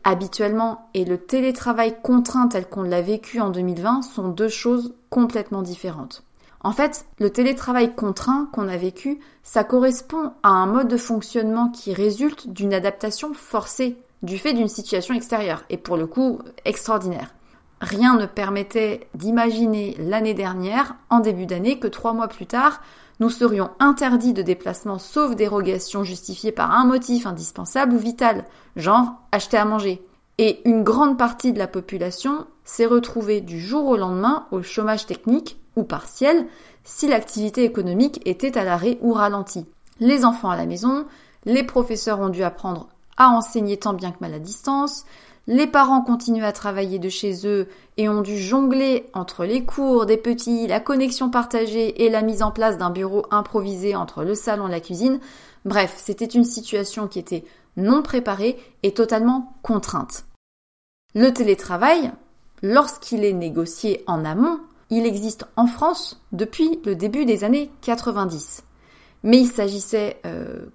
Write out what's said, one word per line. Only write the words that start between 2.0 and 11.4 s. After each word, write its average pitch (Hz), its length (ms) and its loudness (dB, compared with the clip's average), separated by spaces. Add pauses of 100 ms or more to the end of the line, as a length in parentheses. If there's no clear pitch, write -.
contraint 247 420 4
tel 190 220 -2
qu'on 196 140 -6
l'a 175 200 0
vécu 214 380 -4
en 202 100 0
deux 180 120 -4
mille 175 180 -2
vingt 240 220 0
sont 196 260 -6
deux 202 200 -2
choses 240 460 -2 (160)
complètement 214 520 0
différentes. 175 600 -10 (380)
En 196 100 -2
fait, 285 360 0 (120)
le 208 120 2
télétravail 247 640 2
contraint 254 560 -2
qu'on 202 160 -4
a 185 80 -4
vécu, 190 420 -6 (240)
ça 214 220 0
correspond 254 680 0 (100)
à 202 60 8
un 190 160 4
mode 240 200 2
de 240 100 0
fonctionnement 226 760 -2